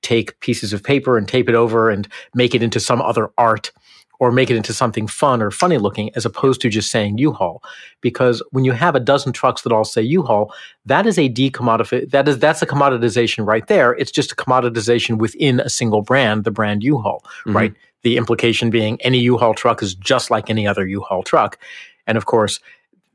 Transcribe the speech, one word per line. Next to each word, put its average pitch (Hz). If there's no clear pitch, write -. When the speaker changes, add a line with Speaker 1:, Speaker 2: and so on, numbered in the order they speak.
Speaker 1:
take -
pieces 113
of 98
paper 135
and 104
tape 127
it 120
over 113
and 101
make 123
it 113
into 113
some 123
other 113
art, 113
or 123
make 127
it 127
into 110
something 113
fun 123
or 101
funny 175
looking, 104
as 110
opposed 131
to 123
just 107
saying 104
U-Haul. 117
Because 123
when 131
you 131
have 147
a -
dozen 135
trucks 120
that 117
all 110
say -
U-Haul, 117
that 151
is 190
a 139
decommodifi-, 123
that 139
is, 135
that's 156
a -
commoditization 120
right 107
there. 147
It's -
just 135
a -
commoditization 120
within 123
a 120
single 107
brand, 107
the 110
brand 104
U-Haul, 120
Speaker 2:
Mm-hmm. 107
Speaker 1:
right? 101
The 120
implication 117
being 110
any 127
U-Haul 120
truck 117
is 95
just 107
like 110
any 110
other 101
U-Haul 95
truck. 110
And 110
of 107
course, 107